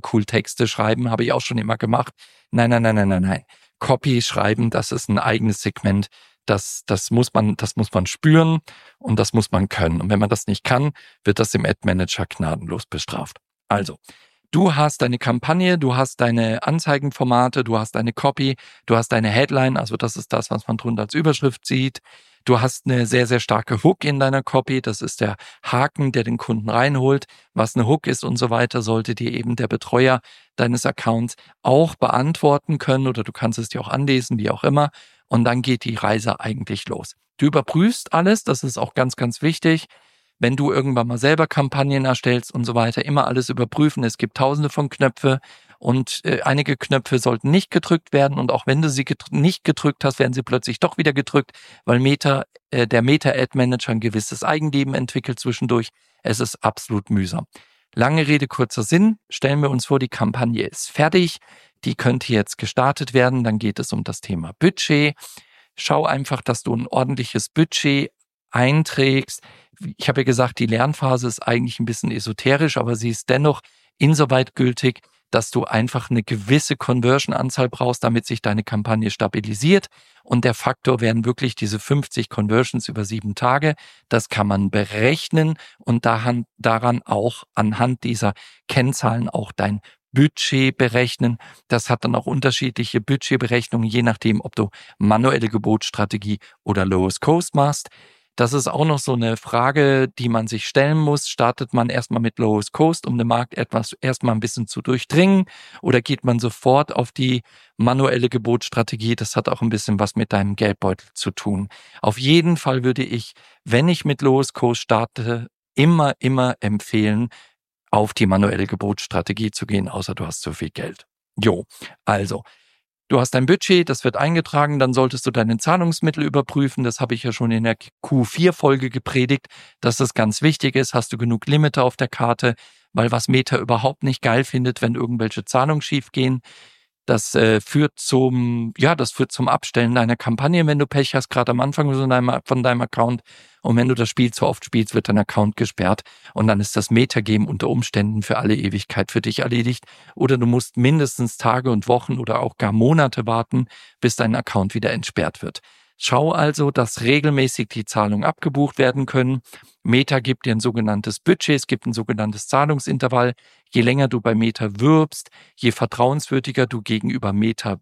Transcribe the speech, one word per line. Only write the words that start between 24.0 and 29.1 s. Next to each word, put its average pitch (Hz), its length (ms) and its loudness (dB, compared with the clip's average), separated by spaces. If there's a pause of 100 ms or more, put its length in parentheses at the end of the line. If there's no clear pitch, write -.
in 143 160 0
deiner 135 200 2
Copy, 131 400 0
das 113 200 -6
ist - 180 -8
der 101 160 -2 (280)
Haken, 135 500 -2
der 120 100 0
den 117 140 -2
Kunden 110 320 -4
reinholt. 135 560 2 (280)
Was - 220 0
eine 120 100 2
Hook 107 220 2
ist 127 160 -2
und - 140 -2
so 120 120 0
weiter, 117 320 0
sollte 113 340 -2